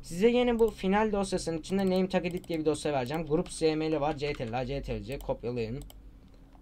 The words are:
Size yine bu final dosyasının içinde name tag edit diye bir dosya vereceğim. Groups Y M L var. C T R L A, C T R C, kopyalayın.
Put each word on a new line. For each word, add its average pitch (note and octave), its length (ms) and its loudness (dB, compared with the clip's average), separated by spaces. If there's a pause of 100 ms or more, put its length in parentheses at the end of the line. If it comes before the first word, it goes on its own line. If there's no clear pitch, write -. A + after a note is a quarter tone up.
Size F#3 280 4
yine A#3+ 300 4
bu A3+ 120 6
final G3+ 400 2
dosyasının F#3+ 460 -2
içinde F#3+ 280 -2
name F#3 240 4
tag F#3 160 0
edit F3+ 220 -4
diye E3 120 -2
bir D#3 60 -4
dosya D3+ 280 0
vereceğim. C#3+ 320 -2
Groups D#3 360 -2
Y D#3 140 4
M D#3 160 0
L D#3 100 2
var. D3 160 0
C C#3+ 160 -4
T C#3 120 -6
R A2 60 -6
L A#2 60 -2
A, C3 80 -2
C C3+ 160 -6
T C3 120 -6
R G#2+ 100 -6
C, B2 160 -8
kopyalayın. B2 640 -4 (800)